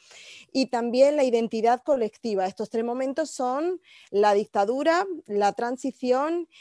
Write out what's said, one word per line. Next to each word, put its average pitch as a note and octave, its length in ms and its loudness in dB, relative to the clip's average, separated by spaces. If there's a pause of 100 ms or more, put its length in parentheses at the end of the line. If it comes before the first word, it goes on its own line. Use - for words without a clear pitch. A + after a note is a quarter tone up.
(520)
y C4 140 0
también B3 500 2
la C#4+ 80 2
identidad A#3 580 2
colectiva. A3 640 -2
Estos G#3 240 -8
tres A3+ 140 -4
momentos C4 460 -4
son D4 500 -4 (300)
la G3+ 240 4
dictadura, C4 720 0 (200)
la G3+ 260 0
transición C4 960 -2 (120)